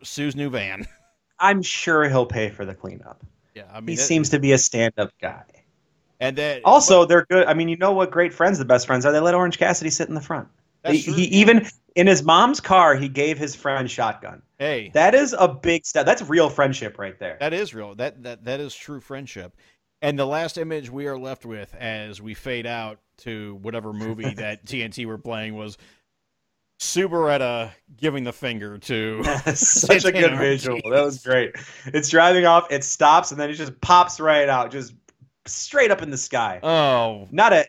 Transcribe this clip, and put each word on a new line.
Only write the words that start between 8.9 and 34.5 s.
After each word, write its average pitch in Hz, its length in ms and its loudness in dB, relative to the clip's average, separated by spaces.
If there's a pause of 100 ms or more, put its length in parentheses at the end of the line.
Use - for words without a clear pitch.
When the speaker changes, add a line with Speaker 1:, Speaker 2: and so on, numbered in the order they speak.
Speaker 2:
are? 147 60 4
They 151 80 2
let 175 160 2
Orange 180 220 0
Cassidy 165 320 0
sit - 200 -4
in 160 60 -8
the 147 60 -8
front. 139 260 -10 (340)
Speaker 1:
That's 294 160 0
Speaker 2:
He, - 60 -2
Speaker 1:
true, 160 100 -6
Speaker 2:
he 175 100 0
Speaker 1:
yeah. 196 180 2
Speaker 2:
even, 226 260 6 (280)
in 175 120 6
his 175 160 4
mom's 185 360 4
car, 175 360 4
he 139 120 -4
gave 143 300 -2
his 147 180 -8
friend 135 340 -4
shotgun. - 520 -8 (160)
Speaker 1:
Hey. 135 360 -6
Speaker 2:
That 180 220 4
is 269 220 2
a 180 100 6
big 160 380 0
step. 147 200 -2
That's 127 160 2
real 156 280 2
friendship 131 480 -2
right 98 220 -12
there. 90 200 -12
Speaker 1:
That 156 140 -6
is 185 200 -6
real. 104 220 -16
That, 123 280 -10
that, 117 220 -16
that 131 140 -8
is 143 160 -12
true 143 240 -16
friendship. 120 560 -16 (460)
And 147 160 -2
the 139 80 0
last 156 320 -6
image 156 320 -8
we 139 180 -10
are 135 100 -8
left 131 280 -14
with 107 300 -16
as 107 460 -12
we 107 120 -14
fade 120 320 -10
out 113 340 -10 (180)
to 107 440 -12
whatever 110 300 -10
movie 110 420 -8
Speaker 2:
<laughs> - 20 -14
Speaker 1:
that 107 300 -10
T 120 160 -8
N 113 100 -10
T 120 140 -10
were 110 120 -10
playing 110 380 -10
was 107 220 -14 (1000)
Sue 185 300 -2
Beretta 131 600 -2 (260)
giving 143 260 -4
the 120 80 -8
finger 104 460 -10
to 110 460 -6
Speaker 2:
<laughs> - 0 -
Such 139 240 -4
a 147 80 -2
Speaker 1:
Santana 185 720 4
Speaker 2:
good 135 80 -4
visual. 135 400 -2
Speaker 1:
Ortiz. 110 140 -8
Speaker 2:
That 143 120 4
was 135 200 -6
great. 127 280 0 (360)
It's 143 200 -4
driving 175 380 6
off, 170 260 4
it 135 140 -4
stops, 156 460 4
and 143 80 -12
then 147 100 -6
it 147 60 -10
just 147 260 -12
pops 175 400 4
right 151 260 2
out, 123 240 0